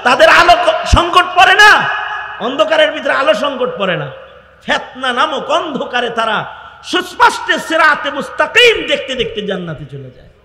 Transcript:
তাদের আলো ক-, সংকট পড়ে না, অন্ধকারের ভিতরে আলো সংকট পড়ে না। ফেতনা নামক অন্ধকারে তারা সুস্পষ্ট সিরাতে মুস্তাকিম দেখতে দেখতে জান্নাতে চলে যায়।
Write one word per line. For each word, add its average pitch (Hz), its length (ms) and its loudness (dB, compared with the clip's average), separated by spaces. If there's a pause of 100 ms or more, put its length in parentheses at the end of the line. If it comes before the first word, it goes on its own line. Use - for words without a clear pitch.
তাদের 269 260 4
আলো 339 260 6 (100)
ক-, - 300 -2
সংকট 349 300 4 (100)
পড়ে 370 180 6
না, 381 360 6 (500)
অন্ধকারের 302 520 0
ভিতরে 277 220 -4
আলো 277 200 2
সংকট 254 440 -2
পড়ে 185 200 -2
না। 143 140 -8 (540)
ফেতনা 262 480 -4
নামক 254 360 -2
অন্ধকারে 277 600 -4
তারা 220 360 -2 (380)
সুস্পষ্ট 403 840 -2
সিরাতে 311 440 0
মুস্তাকিম 330 760 0
দেখতে 269 280 -4
দেখতে 220 260 -6
জান্নাতে 180 440 -8
চলে 131 260 -16
যায়। - 180 -20 (160)